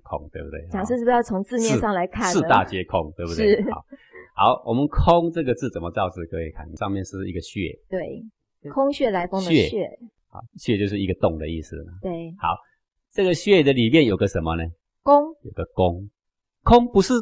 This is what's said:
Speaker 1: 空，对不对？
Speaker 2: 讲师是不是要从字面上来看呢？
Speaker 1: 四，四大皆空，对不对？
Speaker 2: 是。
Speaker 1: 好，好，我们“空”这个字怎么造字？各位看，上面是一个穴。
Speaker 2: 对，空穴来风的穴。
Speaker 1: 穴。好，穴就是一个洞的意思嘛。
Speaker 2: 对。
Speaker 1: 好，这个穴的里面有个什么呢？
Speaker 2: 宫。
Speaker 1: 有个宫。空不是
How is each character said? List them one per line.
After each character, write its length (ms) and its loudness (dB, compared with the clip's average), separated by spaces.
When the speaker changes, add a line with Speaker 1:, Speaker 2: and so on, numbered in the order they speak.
Speaker 1:
空， 280 -10
对 120 -12
不 80 -14
对？ 180 -14
Speaker 2:
讲 160 -6
师 120 -2
是 80 -6
不 40 4
是 60 4
要 80 2
从 180 -4
字 160 -6
面 220 0
上 160 -2
来 100 0
看 220 -4
呢？ 60 2
Speaker 1:
四， 80 2
四 60 -4
大 160 4
皆 200 -6
空， 320 -4
对 100 -8
不 80 -8
对？ 220 4
Speaker 2:
是。 160 -2
Speaker 1:
好， 100 -8
好， 300 2
我 80 -2
们 160 2
“空” 420 4
这 100 -4
个 140 0
字 140 -4
怎 120 -8
么 100 -6
造 180 -2
字？ 160 -10
各 100 -10
位 160 -6
看， 240 -16
上 160 -6
面 140 -4
是 240 -10
一 20 -8
个 80 -6
穴。 320 -8
Speaker 2:
对， 320 -8
空 220 0
穴 200 -2
来 140 -2
风 200 -4
的 40 -4
穴。 200 4
Speaker 1:
穴。 180 -4
好， 140 -18
穴 180 0
就 100 0
是 120 -4
一 80 -2
个 140 -2
洞 160 0
的 120 -8
意 120 -6
思 240 -14
嘛。 160 -18
Speaker 2:
对。 100 -8
Speaker 1:
好， 120 -2
这 100 0
个 100 2
穴 300 4
的 80 6
里 180 2
面 140 6
有 140 2
个 100 0
什 140 -2
么 160 -2
呢？ 60 -4
Speaker 2:
宫。 300 4
Speaker 1:
有 100 -14
个 100 -6
宫。 360 0
空 220 8
不 160 4
是 200 0